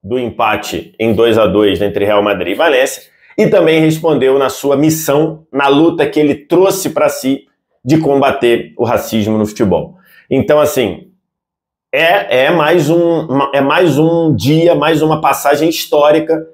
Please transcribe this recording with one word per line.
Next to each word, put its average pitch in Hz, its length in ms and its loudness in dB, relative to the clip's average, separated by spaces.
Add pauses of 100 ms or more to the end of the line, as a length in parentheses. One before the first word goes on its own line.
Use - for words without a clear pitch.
do 110 160 -6
empate 107 800 -4
em 113 160 0
dois 110 240 2
a 110 80 4
dois 98 360 2
entre 101 240 -2
Real 104 180 2
Madrid 92 300 -2
e 101 40 -6
Valência, 139 520 0 (280)
e 214 100 2
também 160 320 2
respondeu 156 580 0
na 135 120 0
sua 139 260 -2
missão, 156 760 -2
na 139 200 0
luta 156 360 2
que - 140 -2
ele 143 160 2
trouxe 180 540 0
pra 147 180 0
si 135 380 -4 (400)
de 147 120 2
combater 135 800 0
o 120 60 -2
racismo 110 540 -2
no 107 80 0
futebol. 92 500 -2 (340)
Então, 143 300 2
assim, 120 480 -2 (840)
é, 160 580 0
é 160 40 0
mais 160 380 0
um, 170 380 0
uma, 143 280 -2
é 139 60 2
mais 147 360 0
um 160 380 0
dia, 160 400 2
mais 147 260 0
uma 156 200 0
passagem 147 480 0
histórica 160 840 0